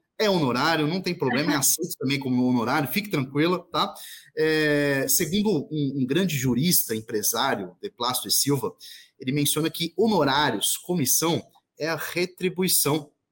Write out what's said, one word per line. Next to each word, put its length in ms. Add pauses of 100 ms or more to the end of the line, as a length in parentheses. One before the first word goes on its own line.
(160)
é 140
honorário, 560
não 160
tem 100
problema, 400
é 40
aceito 420
também 220
como 260
honorário, 420
fique 220
tranquila, 600
tá? 200 (440)
É, 720
segundo 420 (180)
um, 340
um 40
grande 300
jurista, 580
empresário, 880
De 80
Plácido 380
e 20
Silva, 420 (460)
ele 140
menciona 360
que 280
honorários, 800
comissão, 680 (320)
é 120
a 80
retribuição, 1120 (220)